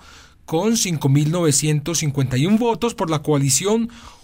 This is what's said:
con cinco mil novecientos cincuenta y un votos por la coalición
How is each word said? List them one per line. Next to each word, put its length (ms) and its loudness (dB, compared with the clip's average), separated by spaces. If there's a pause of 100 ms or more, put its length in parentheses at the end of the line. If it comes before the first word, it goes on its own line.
(440)
con 320 0
cinco 320 0
mil 240 2
novecientos 680 0
cincuenta 360 -2
y 80 2
un 140 4
votos 360 -2
por 140 -4
la 140 -2
coalición 680 0 (340)